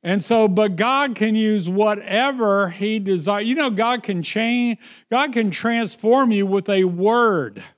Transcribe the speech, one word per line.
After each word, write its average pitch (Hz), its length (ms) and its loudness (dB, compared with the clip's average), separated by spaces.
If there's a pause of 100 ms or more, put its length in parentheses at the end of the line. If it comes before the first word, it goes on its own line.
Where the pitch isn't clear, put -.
And 196 200 0
so, 226 240 4
but 196 300 0
God 262 380 0
can 214 200 0
use 214 340 0
whatever 208 1000 0
He 208 280 -4
desires. 196 480 -2
You 240 80 0
know, 285 160 0
God 226 320 -2
can 175 220 -4
change, 233 560 -2 (320)
God 269 200 0
can 226 200 0
transform 233 800 0
you 196 160 2
with 190 220 -2
a 190 160 2
word. 180 760 0 (160)